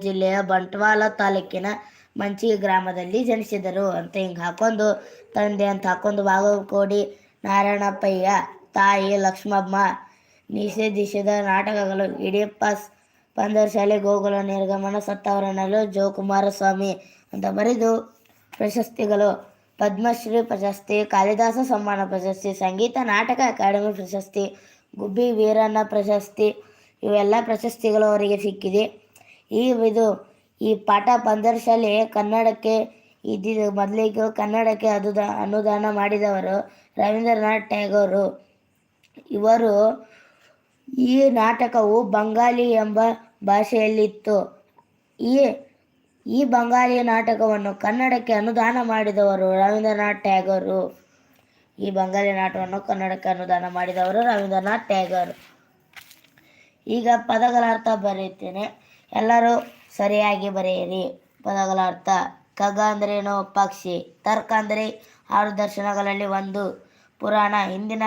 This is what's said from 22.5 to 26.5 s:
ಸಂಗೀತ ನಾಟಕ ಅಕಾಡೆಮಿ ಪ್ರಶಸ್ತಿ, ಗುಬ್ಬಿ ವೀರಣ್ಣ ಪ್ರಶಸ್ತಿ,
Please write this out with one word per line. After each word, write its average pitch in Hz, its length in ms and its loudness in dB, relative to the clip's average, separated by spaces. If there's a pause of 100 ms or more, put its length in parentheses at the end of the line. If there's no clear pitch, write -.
ಸಂಗೀತ 196 500 -2
ನಾಟಕ 233 420 0
ಅಕಾಡೆಮಿ 208 460 0
ಪ್ರಶಸ್ತಿ, 196 520 -6 (500)
ಗುಬ್ಬಿ 208 380 -2
ವೀರಣ್ಣ 214 500 2
ಪ್ರಶಸ್ತಿ, 208 640 0 (540)